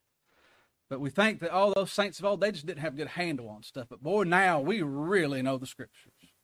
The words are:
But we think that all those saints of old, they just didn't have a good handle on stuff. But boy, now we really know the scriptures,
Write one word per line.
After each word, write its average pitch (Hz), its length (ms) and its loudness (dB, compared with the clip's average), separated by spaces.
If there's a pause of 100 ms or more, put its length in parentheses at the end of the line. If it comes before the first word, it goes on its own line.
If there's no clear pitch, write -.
(880)
But 135 100 -6
we 143 100 -4
think 202 300 2
that 165 120 -4
all 196 220 4
those 190 180 0
saints 202 280 -2
of 170 60 -2
old, 202 160 2
they 208 100 2
just 151 140 -10
didn't 160 160 -8
have 156 120 -4
a 135 40 -10
good 147 100 -6
handle 151 400 -4
on 107 160 -16
stuff. 123 260 -12
But 117 140 -18
boy, 196 200 2
now 180 360 4
we 180 220 0
really 147 600 0
know 135 160 0
the 127 80 -8
scriptures, - 460 -18 (320)